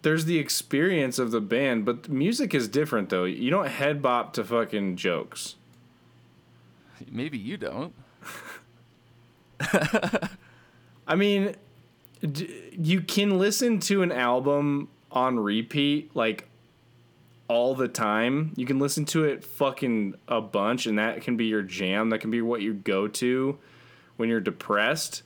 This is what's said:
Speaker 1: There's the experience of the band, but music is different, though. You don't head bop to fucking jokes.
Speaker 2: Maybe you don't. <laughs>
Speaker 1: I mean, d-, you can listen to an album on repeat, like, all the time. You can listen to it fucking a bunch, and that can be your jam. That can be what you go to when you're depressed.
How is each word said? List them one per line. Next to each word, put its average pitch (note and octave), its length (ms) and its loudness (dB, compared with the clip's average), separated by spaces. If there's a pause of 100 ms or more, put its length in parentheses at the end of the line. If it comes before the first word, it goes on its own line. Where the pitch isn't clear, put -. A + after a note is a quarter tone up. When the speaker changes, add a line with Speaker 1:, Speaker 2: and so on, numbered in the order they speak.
Speaker 1:
There's D#3+ 240 2
the E3+ 120 2
experience C#3+ 800 0
of B2 140 0
the A2+ 80 2
band, A2+ 460 0
but B2 240 -2
music F#3+ 440 0
is A#2+ 140 2
different, B2 420 0
though. F#2 140 2
You G2 260 -2
don't F3 200 2
head C#3 320 -2
bop B2 320 0
to A2+ 100 -2
fucking G2+ 540 0
jokes. - 580 -4 (1500)
Speaker 2:
Maybe C3+ 280 -6
you G#2 180 -8
don't. B2 380 -8 (1700)
<laughs> - 0 - (1500)
Speaker 1:
I D#3 80 2
mean, G3+ 400 2 (760)
d-, C#3 480 -10
you E3+ 240 2
can G3+ 380 2
listen G#3 420 2
to G3 220 2
an F3 80 2
album C#3 760 2 (220)
on B2+ 280 2
repeat, C#3+ 760 0
like, A2+ 340 -2 (1000)
all A#2+ 280 2
the B2+ 120 0
time. A#2+ 680 2
You B2+ 100 -4
can C3+ 140 0
listen C#3+ 260 0
to D#3+ 200 0
it C#3+ 180 -2
fucking A#2+ 720 0 (120)
a A#2 140 0
bunch, A2 440 0
and G#2+ 140 0
that A2 220 0
can A#2+ 160 -2
be A2+ 80 0
your G#2+ 160 0
jam. F#2+ 480 0
That A2 100 0
can A2 120 -4
be A#2 100 0
what A2+ 200 -2
you G#2+ 120 -2
go G2 340 0
to C3 500 -2 (600)
when A2+ 120 0
you're A2+ 120 2
depressed. G#2+ 840 0